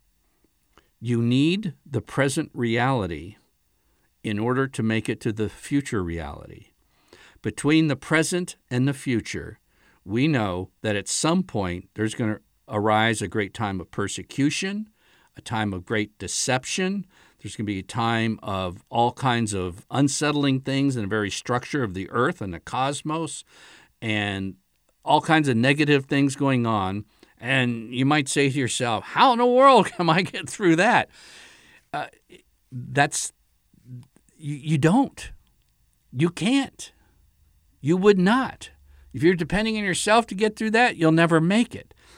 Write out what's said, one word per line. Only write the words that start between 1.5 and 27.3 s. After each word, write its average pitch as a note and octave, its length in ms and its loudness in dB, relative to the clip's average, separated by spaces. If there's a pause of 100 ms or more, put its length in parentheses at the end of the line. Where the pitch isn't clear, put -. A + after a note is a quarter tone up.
the A2+ 180 -4
present C#3+ 500 -2
reality A2+ 840 -2 (880)
in G#2+ 140 -4
order B2+ 280 0
to C3 160 -6
make A2 260 0
it A2+ 120 -4
to A#2 120 -2
the G#2 160 -4
future C3+ 540 -4
reality. E2 640 -10 (760)
Between D#3 460 2
the C3 80 -2
present E3 600 -2 (140)
and B2+ 180 0
the C#3+ 60 -2
future, G#2 640 -4 (460)
we A2+ 220 0
know G2+ 440 -2 (120)
that G#2+ 140 0
at G2 120 -6
some E3+ 340 0
point F#2 520 -6
there's A2 200 -2
gonna A2 260 -4 (280)
arise A2 520 2
a G#2 80 -4
great G2+ 240 -4
time G2 280 -6
of E2 100 -14
persecution, D3 1000 -4 (480)
a - 60 -16
time G#2+ 320 -2
of F2+ 100 -8
great G#2+ 340 -4
deception. F3+ 880 -4 (320)
There's - 160 -14
gonna A2 120 -6
be G2+ 140 -4
a - 20 -6
time A2+ 600 -2
of F#2+ 460 -6
all A#2+ 240 2
kinds A#2 400 0
of F2+ 380 -6
unsettling C#3+ 720 0
things C3+ 340 0
in A#2 60 -4
the G2 60 -6
very G#2 220 -2
structure B2 540 -4
of G2+ 80 -4
the F#2+ 160 -8
earth C3+ 320 -2
and F#2+ 140 -8
the E2 60 -12
cosmos, D3 840 -6 (560)
and G2+ 540 -4 (500)
all D3+ 160 4
kinds D#3 280 2
of B2 100 2
negative C#3+ 480 4
things C#3 280 2
going C3+ 300 0
on. G2+ 400 -2 (340)